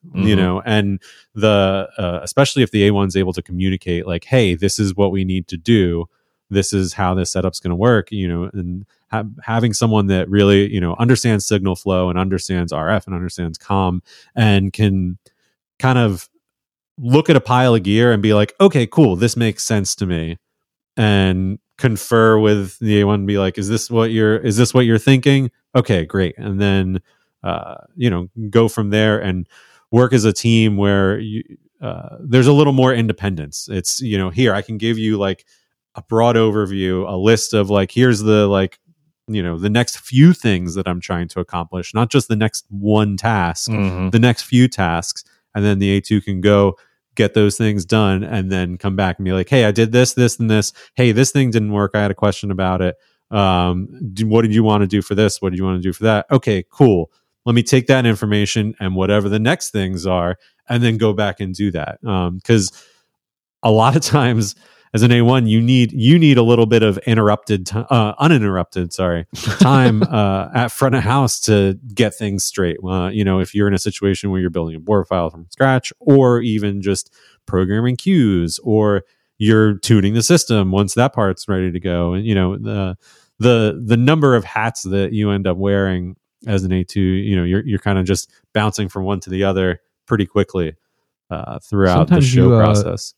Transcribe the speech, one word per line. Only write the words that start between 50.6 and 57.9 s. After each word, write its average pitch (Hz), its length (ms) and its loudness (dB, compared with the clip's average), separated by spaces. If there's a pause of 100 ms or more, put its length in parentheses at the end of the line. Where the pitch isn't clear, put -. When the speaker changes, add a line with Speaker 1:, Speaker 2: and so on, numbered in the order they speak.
Speaker 1:
Hey, 123 160 2
this 123 200 2
thing 135 200 0
didn't 107 220 -2
work. 101 200 -2
I 104 80 0
had 101 100 0
a 98 40 -4
question 101 360 -2
about 92 300 -2
it. 90 140 -2 (360)
Um, 92 580 0 (240)
do, 107 140 -4
what 110 160 4
did 107 100 0
you 113 100 2
wanna 104 240 2
do 98 140 0
for - 140 -8
this? 104 260 0
What 98 80 -4
did 90 100 -6
you 95 60 -4
wanna 92 160 -4
do 92 100 -4
for 87 120 -8
that? 110 280 0
Okay, 107 400 0
cool. 98 400 2 (340)
Let 120 100 0
me 117 80 2
take 131 240 0
that 131 180 2